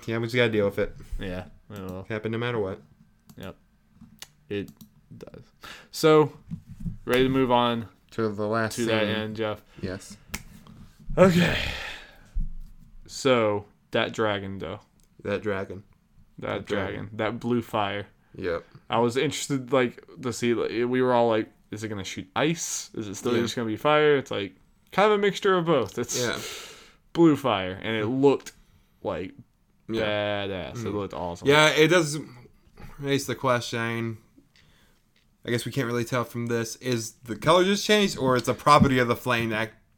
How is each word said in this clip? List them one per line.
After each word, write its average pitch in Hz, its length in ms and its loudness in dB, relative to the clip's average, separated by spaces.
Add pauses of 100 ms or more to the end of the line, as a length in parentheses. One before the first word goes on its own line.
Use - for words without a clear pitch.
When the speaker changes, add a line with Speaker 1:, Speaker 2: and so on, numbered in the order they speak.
Speaker 1:
yeah, 113 120 -2
we 117 80 -2
just 113 100 -4
gotta 120 160 4
deal 104 140 2
with 101 140 -4
it. 98 140 -2 (260)
Speaker 2:
Yeah. 92 240 -8 (260)
Well. 92 400 -10
Speaker 1:
Happen 110 220 -6
no 113 60 -4
matter 120 200 -4
what. 98 240 -4 (560)
Speaker 2:
Yep. - 180 -14 (920)
It 101 200 -6 (460)
does. - 260 -18 (480)
So, 156 420 6 (720)
ready 123 160 4
to 131 80 2
move 131 200 2
on 120 380 2 (240)
Speaker 1:
To 113 160 0
the 104 180 -4
last 110 300 -2
Speaker 2:
to 117 100 -2
that 110 200 2
Speaker 1:
scene. - 100 0
Speaker 2:
end, 107 200 -6
Jeff? 107 260 -4 (180)
Speaker 1:
Yes. 98 380 -10 (1000)
Speaker 2:
Okay. 175 400 6 (1500)
So, 107 600 2 (240)
that 113 220 0
dragon, 98 460 -2
though. 92 220 -10 (440)
Speaker 1:
That 98 180 -4
dragon. 98 420 -6 (540)
Speaker 2:
That - 100 -10
Speaker 1:
That 104 180 -6
dragon. 101 280 -4
Speaker 2:
dragon. 104 220 -10
That 110 240 -4
blue 120 220 0
fire. 101 440 -2 (300)
Speaker 1:
Yep. 87 280 -4 (240)
Speaker 2:
I 110 100 0
was 117 180 2
interested, 135 560 -2
like, 123 300 0 (200)
to 127 100 -4
see, 120 220 2
like, 98 160 0
we 123 320 0
were 127 100 4
all 120 160 6
like, 110 220 0 (200)
"Is 107 140 -10
it 110 40 -6
gonna 101 160 -8
shoot - 300 -10
ice? - 600 -2
Is 104 140 -8
it 98 80 -8
still 123 180 -2
Speaker 1:
Yeah. 120 80 2
Speaker 2:
just 113 140 -4
gonna 117 120 -4
be 107 80 -4
fire?" 151 400 4
It's, 131 140 -4
like, 101 260 -6 (340)
kind 214 220 4
of 208 60 4
a 202 40 -4
mixture 196 340 2
of 170 100 0
both. 139 320 0
It's 120 220 -4
Speaker 1:
Yeah. 110 180 -2 (720)
Speaker 2:
blue 160 240 6
fire, 98 460 -2
and 110 140 -2
it 107 100 0
looked, 131 460 4 (500)
like, 92 320 -6 (540)
Speaker 1:
Yeah. 104 580 -2
Speaker 2:
badass. 98 380 -8
It 104 40 -6
Speaker 1:
Mm. 101 60 -6
Speaker 2:
looked 101 200 -6
awesome. 87 340 -6
Speaker 1:
Yeah, 151 200 8
it 156 200 4
does 156 300 2 (800)
raise 139 280 -2
the 127 80 -4
question. 117 840 -2 (1300)
I 113 60 -6
guess 117 160 -2
we 120 60 -8
can't 135 160 -2
really 120 160 -2
tell 120 200 -4
from 120 220 -8
this. 117 300 -4
Is 120 360 -4 (120)
the 110 120 -8
color 170 280 4
just 202 200 0
changed, 208 320 2
or 127 200 2
it's 117 120 -2
a 123 60 2
property 139 440 6
of 120 100 4
the 117 80 2
flame 117 360 -2
act 110 220 -4 (240)